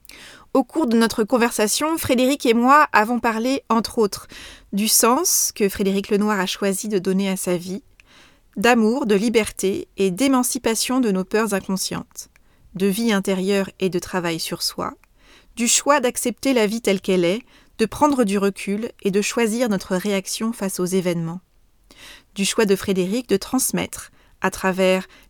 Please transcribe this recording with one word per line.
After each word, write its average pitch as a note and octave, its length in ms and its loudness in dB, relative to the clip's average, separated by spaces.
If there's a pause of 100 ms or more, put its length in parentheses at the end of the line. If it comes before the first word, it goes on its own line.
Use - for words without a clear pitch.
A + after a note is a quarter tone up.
(540)
Au C4+ 80 4
cours D#4+ 240 -2
de A#3 100 2
notre A3+ 280 2
conversation, A#3 760 0
Frédéric C4 480 0
et A#3 80 4
moi C4+ 380 6
avons G#3+ 260 2
parlé, A#3 500 -2
entre A3+ 300 0
autres, G#3+ 300 -2 (440)
du G#3 160 0
sens B3+ 680 2
que G3+ 140 0
Frédéric G3 420 -2
Lenoir G#3+ 280 2
a F3+ 80 0
choisi G3 420 -2
de G3+ 100 0
donner F#3+ 300 0
à F#3+ 80 -2
sa F3+ 200 -2
vie, F#3 260 -8 (760)
d'amour, A#3 480 2
de G#3+ 100 2
liberté G#3+ 840 0
et F#3+ 140 2
d'émancipation B3 880 0
de A#3+ 100 2
nos F#3 140 0
peurs G#3+ 280 0
inconscientes, - 760 -6 (460)
de F#3+ 120 -2
vie G#3+ 260 0
intérieure G3 560 0 (120)
et F#3+ 100 0
de F3 80 -2
travail E3+ 400 -4
sur - 240 -6
soi, - 320 -6 (600)
du A#3 100 0
choix C#4+ 340 2
d'accepter B3 540 0
la A3 120 4
vie A3 140 -4
telle G3 200 0
qu'elle F#3 240 2
est, F#3 180 0 (340)
de A3 80 2
prendre C#4 400 2
du G3 140 0
recul G3+ 520 -4 (120)
et G3 80 0
de F#3+ 100 0
choisir A#3 480 0
notre F#3+ 280 -2
réaction G3+ 580 -4
face F#3+ 260 -6
aux F3+ 60 0
événements, F3 560 -2 (920)
du G3 120 -2
choix - 180 0
de G3 120 4
Frédéric F#3+ 520 -2
de G3+ 80 2
transmettre, - 760 -4 (300)
à F#3+ 100 0
travers F#3 560 0 (240)